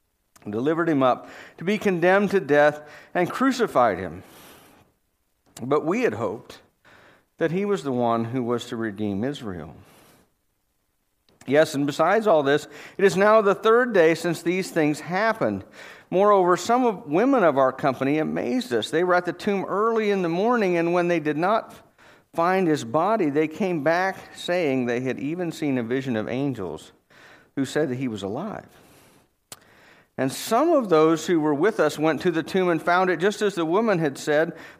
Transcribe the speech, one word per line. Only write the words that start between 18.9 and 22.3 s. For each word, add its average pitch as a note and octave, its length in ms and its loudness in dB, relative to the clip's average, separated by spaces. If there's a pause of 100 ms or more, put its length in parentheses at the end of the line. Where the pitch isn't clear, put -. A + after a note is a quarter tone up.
were F3+ 100 2
at F3+ 120 2
the E3+ 80 -4
tomb G3 320 -4
early A3 440 -2
in G3 140 0
the E3+ 60 -2
morning, G3 460 0
and E3+ 160 0
when F3 160 2
they F3 120 0
did D3 180 -2
not F#3 380 -2 (580)